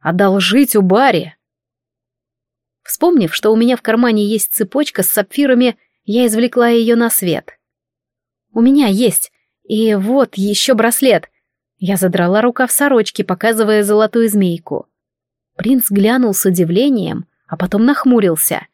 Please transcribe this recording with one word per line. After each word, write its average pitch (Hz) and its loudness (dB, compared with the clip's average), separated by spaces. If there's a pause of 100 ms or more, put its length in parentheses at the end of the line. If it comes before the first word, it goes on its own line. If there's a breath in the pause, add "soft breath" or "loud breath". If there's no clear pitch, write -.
одолжить 196 0
у 208 4
Барри». 190 0 (1500)
Вспомнив, 302 0
что - 0
у 226 2
меня 233 2
в - -12
кармане 226 0
есть 214 -4
цепочка 226 -4
с - -2
сапфирами, 247 0 (280)
я 240 0
извлекла 240 0
ее 233 2
на 233 0
свет. - -6 (920)
«У 226 -2
меня 269 4
есть. 202 -2 (320)
И 220 -2
вот 226 -2
еще 202 -2
браслет». 226 0 (500)
Я 190 -2
задрала 180 0
рукав 240 -2
сорочки, 262 0
показывая 214 0
золотую 214 0
змейку. 180 -2 (720)
Принц 240 -2
глянул 214 0
с - -4
удивлением, 180 0 (200)
а - -10
потом 202 -2
нахмурился. 233 0